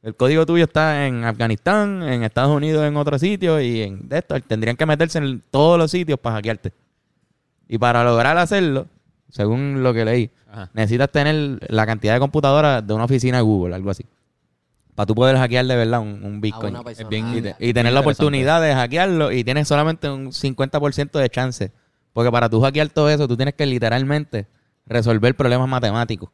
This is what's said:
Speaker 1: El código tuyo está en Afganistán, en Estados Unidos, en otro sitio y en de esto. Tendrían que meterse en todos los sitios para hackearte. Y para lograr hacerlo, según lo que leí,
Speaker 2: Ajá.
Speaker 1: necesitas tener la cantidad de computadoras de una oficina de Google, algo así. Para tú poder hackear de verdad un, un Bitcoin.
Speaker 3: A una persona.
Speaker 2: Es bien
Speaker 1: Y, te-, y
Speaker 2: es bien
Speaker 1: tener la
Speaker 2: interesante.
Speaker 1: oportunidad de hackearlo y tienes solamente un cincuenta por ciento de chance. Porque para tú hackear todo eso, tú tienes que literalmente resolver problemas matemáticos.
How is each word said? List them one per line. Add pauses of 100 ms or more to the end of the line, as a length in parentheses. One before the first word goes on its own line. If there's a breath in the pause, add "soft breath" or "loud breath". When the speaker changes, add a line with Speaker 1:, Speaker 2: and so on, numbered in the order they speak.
Speaker 1:
El
código
tuyo
está
en
Afganistán,
en
Estados
Unidos,
en
otro
sitio
y
en
de
esto.
Tendrían
que
meterse
en
todos
los
sitios
para
hackearte. (960)
Y
para
lograr
hacerlo, (420)
según
lo
que
leí, (200)
Speaker 2:
Ajá.
Speaker 1:
necesitas
tener (100)
la
cantidad
de
computadoras
de
una
oficina
de
Google,
algo
así. (920)
Para
tú
poder
hackear
de
verdad
un,
un
Bitcoin.
Speaker 3:
A
una
persona.
Speaker 2:
Es
bien
Speaker 1:
Y,
te-,
y
Speaker 2:
es
bien
Speaker 1:
tener
la
Speaker 2:
interesante. (220)
Speaker 1:
oportunidad
de
hackearlo
y
tienes
solamente
un
cincuenta
por
ciento
de
chance. (420)
Porque
para
tú
hackear
todo
eso,
tú
tienes
que
literalmente (400)
resolver
problemas
matemáticos.